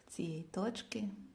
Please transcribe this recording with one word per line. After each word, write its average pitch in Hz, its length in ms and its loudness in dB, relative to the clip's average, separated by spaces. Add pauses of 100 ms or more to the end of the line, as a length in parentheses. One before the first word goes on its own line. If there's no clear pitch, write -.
цієї 165 360 0
точки. 208 640 0 (260)